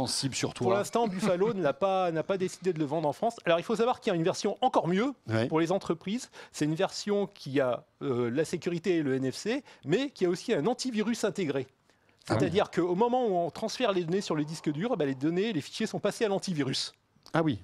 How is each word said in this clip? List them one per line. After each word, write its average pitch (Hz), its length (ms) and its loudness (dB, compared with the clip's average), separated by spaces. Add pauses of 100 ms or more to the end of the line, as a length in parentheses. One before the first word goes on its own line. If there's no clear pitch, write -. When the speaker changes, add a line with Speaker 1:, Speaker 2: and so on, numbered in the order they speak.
Speaker 1:
sensibles 131 280 -4
sur - 200 -2
Speaker 2:
pour 127 120 0
Speaker 1:
toi. 190 100 4
Speaker 2:
l'instant, 226 300 0
Buffalo 185 460 0
Speaker 1:
<laughs> - 20 -2
Speaker 2:
n'a 156 180 2
pas, 185 380 2
n'a 160 120 0
pas 196 160 0
décidé 180 340 -2
de 156 60 -4
le 156 60 0
vendre 151 220 -2
en 143 60 0
France. 226 220 -2 (100)
Alors, 170 140 4
il 170 40 -8
faut 226 120 -2
savoir 226 240 2
qu'il - 120 -2
y 185 40 2
a - 20 0
une 160 60 2
version 190 380 -2
encore 254 260 2
mieux 208 260 2 (140)
Speaker 1:
Ouais. 113 200 2
Speaker 2:
pour 156 120 2
les 165 120 2
entreprises. 190 600 -2 (200)
C'est - 140 0
une 151 80 2
version 196 540 -2
qui 139 340 -4
a, 123 240 0 (160)
euh, 123 300 0
la 143 120 0
sécurité 170 540 -2
et 160 60 2
le 131 120 2
N 131 160 0
F - 40 -8
C, 240 280 -4 (220)
mais 233 240 2
qui - 160 -4
a 170 40 2
aussi 190 240 -2
un 147 120 2
antivirus 226 600 0
intégré. 139 420 -2 (600)
Speaker 1:
Ah - 60 0
oui. 110 60 4
Speaker 2:
C'est-à-dire 185 320 2
qu'au 175 240 2
moment 240 320 2
où 190 80 2
on 170 160 0
transfère 220 420 -2
les 180 100 0
données 175 180 0
sur 185 140 -2
le 151 100 0
disque 156 260 -4
dur, 202 260 -2
bah, 151 80 2
les 135 100 0
données, 170 380 0
les 151 80 -2
fichiers - 240 -6
sont 185 140 -4
passés 208 260 0
à - 20 4
l'antivirus. 151 680 -2 (400)
Speaker 1:
Ah 160 80 4
oui, 143 220 0